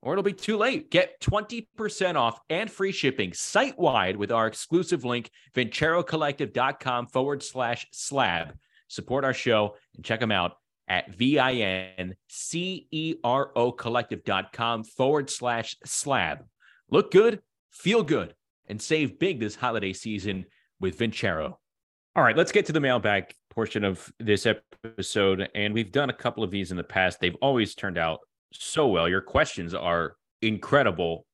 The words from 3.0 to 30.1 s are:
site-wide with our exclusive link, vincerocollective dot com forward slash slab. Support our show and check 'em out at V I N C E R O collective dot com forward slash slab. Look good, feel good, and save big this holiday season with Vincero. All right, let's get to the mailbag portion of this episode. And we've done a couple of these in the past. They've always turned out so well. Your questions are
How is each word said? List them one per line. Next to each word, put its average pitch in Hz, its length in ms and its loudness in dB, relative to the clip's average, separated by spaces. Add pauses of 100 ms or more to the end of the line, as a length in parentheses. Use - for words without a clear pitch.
site-wide 131 840 0
with 101 140 -4
our 113 160 2
exclusive 156 580 -2
link, 120 240 -4 (240)
vincerocollective 151 960 0
dot 131 280 0
com 123 280 -4
forward 139 360 -2
slash 120 480 -4
slab. 87 640 -2 (360)
Support 131 340 -4
our 131 100 0
show 107 420 2 (200)
and 120 80 -20
check 113 180 -2
'em 110 100 0
out 90 220 0 (360)
at 92 240 -2
V 127 240 2
I 131 180 2
N 92 600 -4 (120)
C 180 600 -8
E 160 320 -4
R 131 360 0
O 120 160 2
collective 117 500 -4
dot 95 300 -4
com 117 320 -4
forward 139 440 0
slash 120 540 -4
slab. 90 600 -2 (440)
Look 196 220 2
good, 214 300 6 (300)
feel 214 320 2
good, 123 300 -2 (340)
and 107 140 -8
save 156 380 0
big 165 220 0
this 104 140 -4
holiday 113 360 -2
season 98 540 -6 (340)
with 92 180 -2
Vincero. 92 580 -2 (600)
All 156 80 6
right, 117 140 6
let's 170 160 2
get 202 140 4
to - 40 -6
the 156 80 2
mailbag 107 540 2 (160)
portion 107 340 -2
of 95 260 -2 (100)
this 107 260 2
episode. 101 1080 0
And 104 200 -2
we've 113 180 -2
done 139 180 0
a 120 40 -6
couple - 280 -4
of 95 100 -4
these 95 200 -4
in 90 60 -6
the 82 60 -6
past. 92 360 0
They've 87 220 0
always 127 340 2
turned 92 220 -6
out 82 240 -2 (320)
so - 340 -2
well. 85 220 4
Your 92 100 2
questions 95 540 -2
are 85 420 -2 (260)